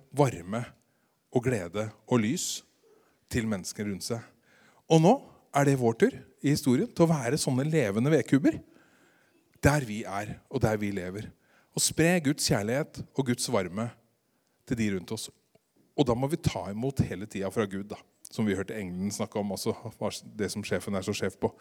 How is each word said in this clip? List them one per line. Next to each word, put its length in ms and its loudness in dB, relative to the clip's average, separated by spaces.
varme 460 0
og 160 0
glede 460 -2
og 140 4
lys 400 -4
til 160 -2
mennesker 400 -6
rundt 220 -6
seg. 160 -6
Og 160 8
nå 80 10
er 160 4
det 80 6
vår 240 2
tur 160 4
i 380 -2
historien 340 2
til 160 4
å 60 6
være 300 0
sånne 280 0
levende 460 2
vedkubber 420 4
der 200 2
vi 180 -6
er 320 -6
og 120 -2
der 180 2
vi 140 -2
lever. 340 -6
Og 80 0
spre 400 4
Guds 240 0
kjærlighet 540 -2
og 120 0
Guds 240 -2
varme 380 -2
til 140 -2
de 140 0
rundt 180 -6
oss. 160 -10
Og 120 4
da 80 4
må 120 -2
vi 120 -4
ta 300 -2
imot 380 -4
hele 200 -8
tiden 240 -6
fra 160 0
Gud, 240 -8
da, 60 -16
som 160 -2
vi 100 2
hørte 200 -6
englen 360 -6
snakke 280 -6
om, 140 -4
altså 200 -4
det 160 -4
som 120 -8
sjefen 320 -4
er 80 -4
så 120 -2
sjef 240 -4
på. 200 -2